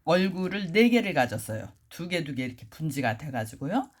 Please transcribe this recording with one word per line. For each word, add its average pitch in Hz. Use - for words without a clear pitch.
얼굴을 185
네 220
개를 214
가졌어요. 110
두 175
개, 170
두 139
개 127
이렇게 120
분지가 131
돼가지고요. 135